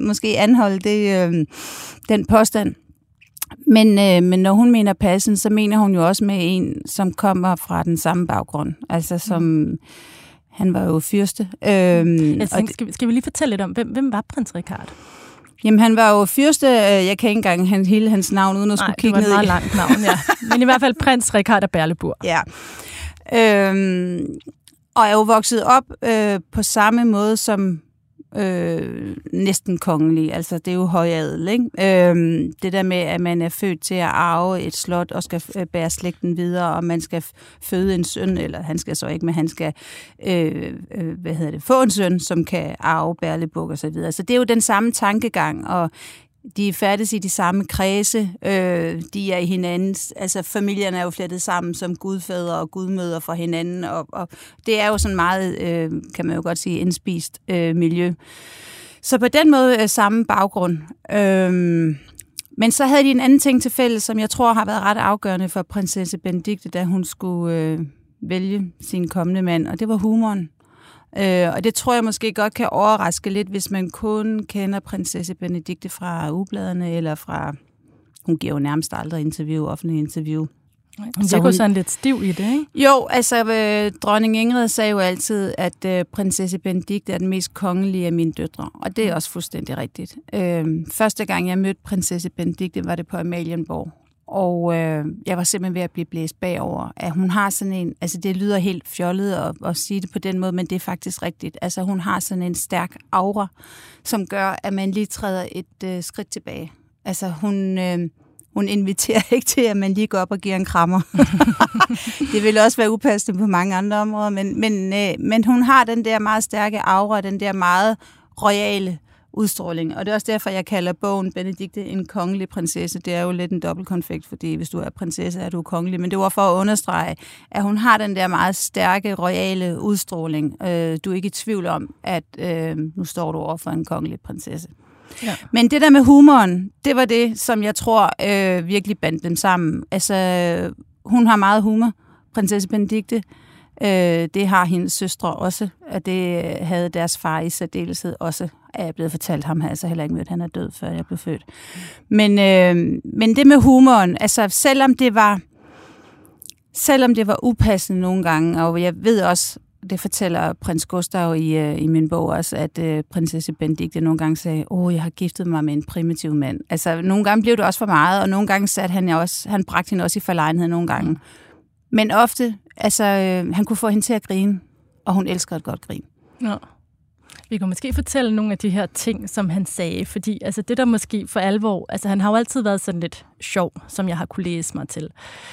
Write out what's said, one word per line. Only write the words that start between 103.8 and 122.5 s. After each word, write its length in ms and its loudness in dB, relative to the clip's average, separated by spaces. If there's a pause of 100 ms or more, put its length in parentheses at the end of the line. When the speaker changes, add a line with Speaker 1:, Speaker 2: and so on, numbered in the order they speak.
Speaker 1:
som 240 -2
gør, 360 -4
at 100 -4
man 180 -2
lige 140 -2
træder 460 -6
et, 320 -12
øh, 200 -6
skridt 280 -12
tilbage. 400 -12 (340)
Altså, 240 -6 (120)
hun, 360 -2
øh, 200 -2 (560)
hun 140 -2
inviterer 640 0
<laughs> 60 4
ikke 100 -2
til, 160 0
at 160 2
man 160 0
lige 140 0
går 100 -4
op 140 -2
og 80 -4
giver 160 -4
en 100 -2
krammer. 360 2 (680)
<laughs> 640 -2
Det 100 2
vil 140 4
også 200 6
være 140 2
upassende 480 0
på 60 2
mange 300 0
andre 220 -2
områder, 320 -2
men, 300 -4
men, 340 0
øh, 260 0
men 240 2
hun 200 4
har 200 6
den 220 -2
der 140 0
meget 240 0
stærke 420 -2
aura, 360 2
den 180 -6
der 140 -2
meget 440 2 (440)
royale 560 0 (360)
udstråling. 640 -4
Og 80 -8
det 60 -4
er 40 0
også 160 -4
derfor, 180 -2
jeg 160 -4
kalder 280 -2
bogen 380 -2
Benedikte 540 -8
en 200 -6
kongelig 440 -4
prinsesse. 500 -6